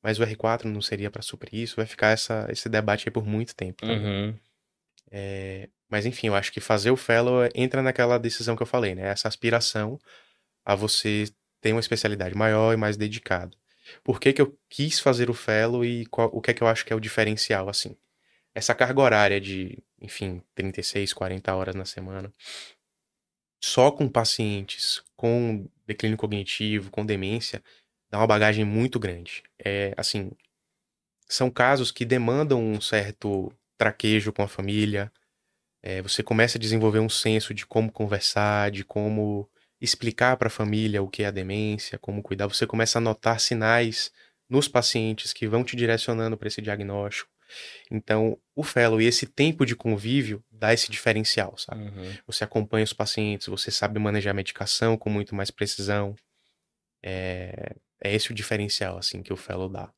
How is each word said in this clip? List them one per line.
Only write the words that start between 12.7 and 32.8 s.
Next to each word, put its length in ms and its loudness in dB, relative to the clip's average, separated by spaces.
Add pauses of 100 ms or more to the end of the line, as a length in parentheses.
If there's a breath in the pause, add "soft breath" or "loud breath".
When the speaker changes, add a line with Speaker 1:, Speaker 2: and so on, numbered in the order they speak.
Speaker 1:
e 20 2
mais 220 0
dedicada. 580 -4 (480 loud breath)
Por 160 0
que 140 6
que 80 4
eu 140 2 (120)
quis 320 -2
fazer 300 4
o 40 -2
fellow 480 2
e 240 -2
qual, 260 0
o 100 -6
que 80 0
é 40 2
que 80 0
eu 60 6
acho 160 2
que 80 -4
é 40 0
o 40 0
diferencial, 680 0
assim? 260 -4 (580)
Essa 200 0
carga 260 2
horária 400 6
de, 380 -8 (220)
enfim, 420 -8 (120)
trinta 260 -4
e 40 -8
seis, 280 -2
quarenta 420 -4
horas 200 -4
na 100 -8
semana, 460 -12 (1300 loud breath)
só 280 6
com 180 0
pacientes 960 -2 (140)
com 500 0 (200)
declínio 320 -2
cognitivo, 720 -4
com 140 -6
demência, 580 -4 (480 soft breath)
dá 80 -2
uma 80 6
bagagem 380 6
muito 340 0
grande. 440 -6 (220)
É, 320 -2
assim, 340 -4 (1000)
são 220 0
casos 400 4
que 140 -6
demandam 580 2
um 180 0